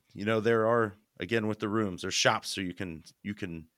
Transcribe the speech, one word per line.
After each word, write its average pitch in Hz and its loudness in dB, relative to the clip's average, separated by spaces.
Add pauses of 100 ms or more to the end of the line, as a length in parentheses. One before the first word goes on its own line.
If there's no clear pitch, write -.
(140)
you 101 -6
know, 110 2
there 113 4
are, 113 2 (260)
again, 107 0
with 107 -2
the 110 -2
rooms, 101 0
there's 95 -4
shops, 110 2
so - -4
you 90 -4
can, 85 -8 (200)
you 101 -6
can, 82 -8 (120)